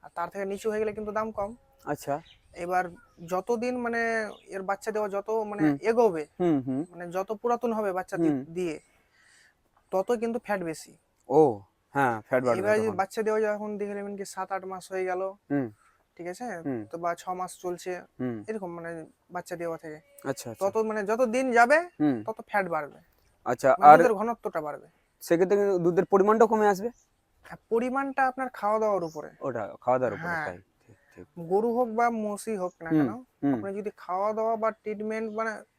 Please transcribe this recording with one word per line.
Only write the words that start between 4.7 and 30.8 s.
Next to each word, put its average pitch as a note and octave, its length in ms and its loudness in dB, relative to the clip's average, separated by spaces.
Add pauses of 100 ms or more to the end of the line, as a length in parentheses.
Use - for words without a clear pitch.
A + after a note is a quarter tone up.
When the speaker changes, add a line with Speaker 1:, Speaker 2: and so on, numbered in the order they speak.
Speaker 1:
দেওয়া G#3+ 180 -2
যত G3 200 -6 (160)
মানে G#3 180 -4
Speaker 2:
হুম। D3 180 4
Speaker 1:
এগোবে, G#3 440 2 (140)
Speaker 2:
হুম, E3+ 240 4
হুম। C3 260 -4
Speaker 1:
মানে F3 220 -14
যত F#3 220 -4
পুরাতন A#3+ 400 -2
হবে G#3+ 200 -2
বাচ্চা F#3 240 -6
দি-, E3 140 4
Speaker 2:
হুম। C3+ 180 0
Speaker 1:
দিয়ে, E3+ 280 -4 (1160)
তত F#3+ 240 0
কিন্তু A#3 220 -4
ফ্যাট G3+ 260 -4
বেশি। D#3+ 280 -8 (360)
Speaker 2:
ও, D3 120 6 (540)
হ্যাঁ, C3 260 2
ফ্যাট B2+ 220 0
বাড়বে F#3+ 160 2
Speaker 1:
এবার G#3 180 2
যদি A3 120 0
Speaker 2:
তখন। G3+ 80 -4
Speaker 1:
বাচ্চা G3 260 -4
দেওয়া G#3+ 180 0
যখন G#3+ 360 -4
দেখে G3+ 180 -6
নেবেন G3+ 220 -10
কি G3 80 -10
সাত F#3 280 -10
আট F#3+ 120 -6
মাস F#3 260 -12
হয়ে F#3 140 -4
গেল, F#3 180 -2 (240)
Speaker 2:
হুম। C#3+ 200 -2 (460)
Speaker 1:
ঠিক E3+ 140 -14
আছে? F#3 200 -10 (160)
Speaker 2:
হুম। C3 220 -4
Speaker 1:
তো C3 140 -14
বা E3+ 160 -2
ছ - 140 -14
মাস F3+ 280 -8
চলছে, F3+ 360 -8 (220)
Speaker 2:
হুম। B2 220 -6 (100)
Speaker 1:
এরকম G3+ 280 -8
মানে E3+ 160 -12 (400)
বাচ্চা F3 260 -10
দেওয়া E3 220 -6
থেকে। D#3 200 -14 (260)
Speaker 2:
আচ্ছা, C#3 260 -8
আচ্ছা। F#3+ 200 -2
Speaker 1:
তত G3 60 -4
মানে G#3+ 300 -2
যত A3+ 220 0
দিন B3+ 240 0
যাবে, A#3+ 260 6 (180)
Speaker 2:
হুম। C#4+ 280 2
Speaker 1:
তত A3+ 220 -8
ফ্যাট G3 220 0
বাড়বে। D#3 300 -6 (480)
Speaker 2:
আচ্ছা, B2+ 220 2
Speaker 1:
মানে C3 200 8
Speaker 2:
আর D3+ 100 12
Speaker 1:
দুধের F3 160 6
ঘনত্বটা G#3+ 460 -4
বাড়বে। D3 260 -10 (360)
Speaker 2:
সেক্ষেত্রে F3+ 340 4
কিন্তু G3+ 220 2
দুধের F3 280 4
পরিমাণটাও G#3+ 420 6
কমে G#3+ 200 4
আসবে? G3+ 200 0 (560)
Speaker 1:
হ্যাঁ, - 160 -18 (100)
পরিমাণটা C4 580 0
আপনার B3+ 260 -4
খাওয়া G#3+ 240 0
দাওয়ার G#3 260 0
উপরে। D#3 260 -10 (100)
Speaker 2:
ওটা A#2+ 220 -4 (180)
খাওয়া B2+ 180 2
দাওয়ার A#2 160 0
উপরে, D#3+ 140 -8
Speaker 1:
হ্যাঁ। D#3+ 180 -4
Speaker 2:
তাই। F2+ 120 -10 (220)